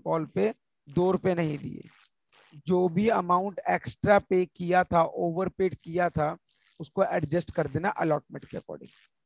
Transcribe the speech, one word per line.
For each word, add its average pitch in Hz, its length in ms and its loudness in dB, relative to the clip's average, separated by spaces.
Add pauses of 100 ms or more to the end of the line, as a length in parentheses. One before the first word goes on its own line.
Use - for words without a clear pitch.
call 160 240 -2
पे 208 240 0 (340)
दो 175 240 2
रुपए 180 220 0
नहीं 156 240 -2
दिए। - 300 -12 (800)
जो 180 220 2
भी 190 200 2
amount 185 520 0 (100)
extra 202 480 2
पे 185 280 2
किया 180 380 0
था, 170 180 2
overpaid 180 720 -2
किया 170 360 -4
था, 156 260 -2 (440)
उसको 180 240 -2
adjust 165 500 -2
कर 156 120 0
देना 160 220 -4
allotment 151 560 -2
के - 120 -14
according। - 340 -12 (360)